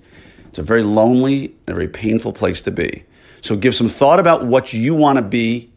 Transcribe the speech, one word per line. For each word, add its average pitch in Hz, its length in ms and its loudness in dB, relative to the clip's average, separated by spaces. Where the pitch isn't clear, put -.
it's - 100 -18
a 80 40 -6
very 113 200 0
lonely 123 720 2
and - 40 -10
a 90 40 -6
very 90 140 -4
painful 110 440 -4
place 90 300 -4
to - 80 -6
be. - 340 -6
So 107 160 -4
give 110 180 0
some 117 140 0
thought 147 300 4
about 165 280 2
what 127 260 0
you 120 220 -2
want 147 240 2
to 120 40 -2
be 117 540 -4